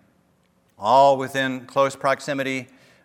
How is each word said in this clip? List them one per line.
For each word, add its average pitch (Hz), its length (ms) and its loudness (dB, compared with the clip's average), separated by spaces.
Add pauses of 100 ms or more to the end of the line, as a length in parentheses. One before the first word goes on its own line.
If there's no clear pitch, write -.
(760)
all 135 400 4
within 131 480 -4
close 135 300 0
proximity. 135 720 -4 (380)